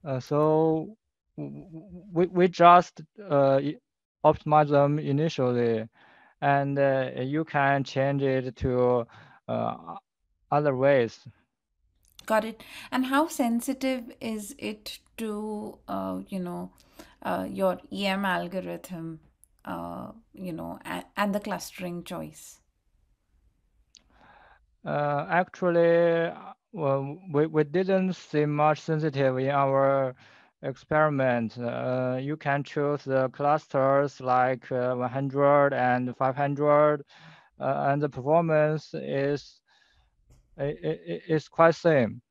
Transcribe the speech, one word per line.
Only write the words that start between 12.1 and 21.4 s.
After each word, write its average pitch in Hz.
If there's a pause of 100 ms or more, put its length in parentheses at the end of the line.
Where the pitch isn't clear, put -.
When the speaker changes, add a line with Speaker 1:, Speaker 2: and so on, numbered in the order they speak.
Speaker 2:
Got 220
it. 220 (300)
And 262
how 277
sensitive 262
is 220
it - (160)
to, 214 (100)
uh, 190
you 190
know, 175 (520)
uh, 185
your 190 (100)
E 196
M 196
algorithm, 175 (420)
uh, 170 (200)
you 180
know, 165
a-, 175 (140)
and 202
the 208